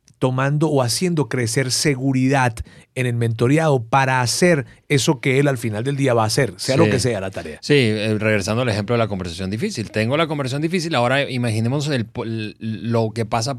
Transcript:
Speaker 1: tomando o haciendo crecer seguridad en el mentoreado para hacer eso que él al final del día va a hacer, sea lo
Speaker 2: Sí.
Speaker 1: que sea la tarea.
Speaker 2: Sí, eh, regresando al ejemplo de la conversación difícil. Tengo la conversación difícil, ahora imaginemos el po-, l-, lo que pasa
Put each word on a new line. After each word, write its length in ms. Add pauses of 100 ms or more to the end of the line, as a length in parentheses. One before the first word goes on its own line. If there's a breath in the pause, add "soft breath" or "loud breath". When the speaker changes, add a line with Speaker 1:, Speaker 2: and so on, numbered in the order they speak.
(200)
Speaker 1:
tomando 500
o 120
haciendo 480
crecer 420
seguridad 840 (420 soft breath)
en 100
el 100
mentoreado 680
para 380
hacer 440 (240 soft breath)
eso 320
que 180
él 80
al 100
final 260
del 120
día 180
va 100
a 40
hacer, 300
sea 180
lo 100
Speaker 2:
Sí. 60
Speaker 1:
que 80
sea 220
la 100
tarea. 300
Speaker 2:
Sí, 140
eh, 440
regresando 440
al 60
ejemplo 260
de 40
la 80
conversación 440
difícil. 400
Tengo 260
la 100
conversación 340
difícil, 340
ahora 340
imaginemos 580
el 180
po-, 200
l-, 340
lo 520
que 140
pasa 340